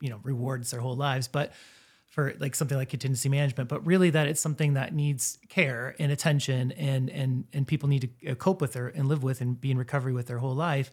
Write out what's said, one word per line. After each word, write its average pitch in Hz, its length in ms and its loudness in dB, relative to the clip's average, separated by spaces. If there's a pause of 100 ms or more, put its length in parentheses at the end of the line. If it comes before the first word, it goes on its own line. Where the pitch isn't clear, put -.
you 139 80 -4
know, 110 140 -8
rewards 123 480 -4
their 123 100 -6
whole 123 160 -4
lives, 131 320 0
but 143 240 -2 (540)
for, 139 320 -2
like, 139 160 -4
something 139 240 0
like 131 100 -2
contingency 135 400 -2
management, 135 400 2
but 143 180 -4
really 180 240 6
that 151 160 4
it's 147 140 -2
something 151 340 2
that 135 200 -2
needs 147 440 0 (100)
care 131 500 -2
and 143 120 2
attention 135 640 2
and, 135 380 0
and, 131 420 -2
and 139 160 0
people 143 200 0
need 131 220 2 (120)
to, 151 80 -6
uh, 131 40 -2
cope 185 280 0
with 131 100 -2
their, 123 160 -6
and 139 200 -2
live 151 140 2
with 131 200 -2
and 123 180 -2
be 135 100 -2
in 131 60 2
recovery 127 380 -2
with 120 120 -4
their 123 120 -6
whole 127 160 -2
life. 143 380 0